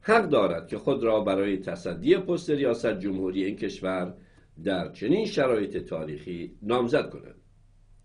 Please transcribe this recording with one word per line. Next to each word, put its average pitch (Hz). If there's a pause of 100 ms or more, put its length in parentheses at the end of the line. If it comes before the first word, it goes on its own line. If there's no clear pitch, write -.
حق 214
دارد 87
که 104
خود 123
را 110
برای 98
تصدی 92
پست 175
ریاست 120
جمهوری 95
این 104
کشور 92 (500)
در 90
چنین 185
شرایط 117
تاریخی 85
نامزد 120
کند. - (720)